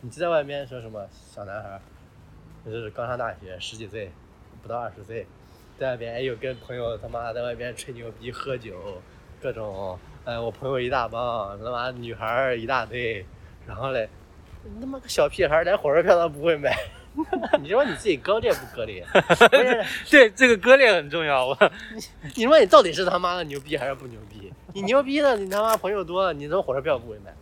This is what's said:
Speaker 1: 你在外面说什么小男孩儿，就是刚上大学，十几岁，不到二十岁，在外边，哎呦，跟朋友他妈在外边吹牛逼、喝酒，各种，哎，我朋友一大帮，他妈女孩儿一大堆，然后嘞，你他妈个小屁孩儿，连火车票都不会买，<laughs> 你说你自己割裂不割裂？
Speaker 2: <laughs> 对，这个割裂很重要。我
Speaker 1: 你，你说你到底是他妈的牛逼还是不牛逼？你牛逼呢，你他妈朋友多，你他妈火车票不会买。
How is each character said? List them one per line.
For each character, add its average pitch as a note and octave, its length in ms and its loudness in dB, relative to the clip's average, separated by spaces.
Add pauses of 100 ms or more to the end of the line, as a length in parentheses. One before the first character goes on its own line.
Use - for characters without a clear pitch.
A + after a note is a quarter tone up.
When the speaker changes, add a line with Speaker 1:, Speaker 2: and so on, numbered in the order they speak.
Speaker 1:
你 A#2+ 100 -14
在 E3+ 180 -4
外 D#3 140 2
面 C#3+ 240 -10
说 B2+ 120 -14
什 A2+ 80 -16
么 A2 160 -12 (300)
小 G#2+ 100 -14
男 G2 200 -12
孩 G2+ 60 -14
儿， G2 120 -16 (800)
就 A2+ 80 -14
是 A2+ 200 -10
刚 A#2+ 160 -8
上 B2 100 -6
大 A2+ 240 -6
学， F#2 180 -16
十 - 160 -14
几 A2 120 -14
岁， G2 240 -12 (500)
不 - 80 -20
到 A#2 80 -6
二 A#2 180 -8
十 G#2 80 -20
岁， G#2 220 -12 (540)
在 C3 100 -4
外 B2 80 -6
边， A#2 160 -10
哎 A#2+ 60 -8
呦， B2+ 160 -4
跟 B2 240 -8
朋 B2 160 -14
友 A#2 200 -6
他 G#2 140 -14
妈 A#2 240 -8
在 A#2+ 80 -6
外 A#2+ 140 -6
边 A#2+ 200 -10
吹 - 200 -14
牛 A#2 160 -14
逼、 A#2 200 -14
喝 B2+ 240 -8
酒， F#2+ 460 -14 (400)
各 B2+ 100 -6
种， G2 460 -8 (260)
哎， A#2 140 -8
我 A#2 140 -4
朋 - 180 -8
友 C3+ 100 -2
一 B2 80 -4
大 B2 200 -2
帮， A2+ 500 -6
他 A2+ 140 -10
妈 B2 180 -6
女 A#2+ 240 -12
孩 A2 140 -8
儿 B2+ 280 0
一 A2+ 120 -8
大 B2+ 180 -2
堆， A2 400 -8 (400)
然 G#2+ 100 -14
后 B2+ 140 -8
嘞， A#2 180 -2 (560)
你 G#3 160 -14
他 B3 60 -12
妈 C4+ 140 -10
个 - 100 -18
小 D3 180 2
屁 D#3+ 200 -2
孩 D3 80 2
儿， E3 80 4
连 F3+ 120 2
火 D#3 200 -2
车 E3+ 80 4
票 F3+ 120 6
都 E3+ 140 2
不 C#3+ 140 -10
会 D#3+ 120 2
买， C#3 220 0 (400)
<laughs> D#4+ 420 -2
你 C#3+ 100 -8
说 A#3+ 140 2
你 G3 120 -2
自 - 120 -6
己 E3+ 100 2
割 G3 220 -2
裂 A#3+ 140 0
不 - 60 -2 (160)
割 A2+ 100 -6
裂？ F#2 180 -12 (540)
Speaker 2:
<laughs> A#3 540 2
对， C4 180 12
这 B3+ 180 4
个 A#3 100 6
割 B3 180 8
裂 B3 180 8
很 D3 160 0
重 D#3+ 160 -2
要。 C3 220 2
我 C3+ 100 -2 (380)
Speaker 1:
你， A3 80 -12 (320)
你 A3+ 100 0
说 D4+ 140 8
你 G#3 80 6
到 C#4+ 160 10
底 E3 100 0
是 F3+ 100 -2
他 F3+ 140 0
妈 F3+ 180 0
的 F3+ 100 -6
牛 C#3+ 140 -10
逼 D3 160 -6
还 C3 120 -4
是 C#3 80 -4
不 C3+ 100 -18
牛 A#2 140 -16 (100)
逼？ G2+ 240 -18 (200)
你 G3 100 -8
牛 B3 180 4
逼 C#4 200 -2
呢， C4+ 140 4
你 G3 140 -6
他 G3+ 100 -2
妈 A3 160 2
朋 F#3 160 -4
友 G3+ 120 -2
多， F3+ 300 -2
你 C#3+ 140 -10
他 D#3 80 -4
妈 G3 60 2
火 C3 140 -4
车 C#3+ 40 -2
票 C#3 200 -2
不 A#2 100 -14
会 G#2+ 160 -14
买。 E2 160 -20